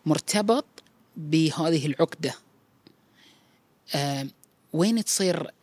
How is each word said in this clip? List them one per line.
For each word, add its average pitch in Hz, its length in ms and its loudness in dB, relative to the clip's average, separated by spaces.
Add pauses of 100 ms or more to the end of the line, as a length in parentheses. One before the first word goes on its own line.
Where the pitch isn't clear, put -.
مرتبط 208 580 2 (520)
بهذه 160 680 0
العقدة. 147 480 -2 (1600)
آه، 139 320 -2 (460)
وين 208 320 2
تصير - 460 0 (120)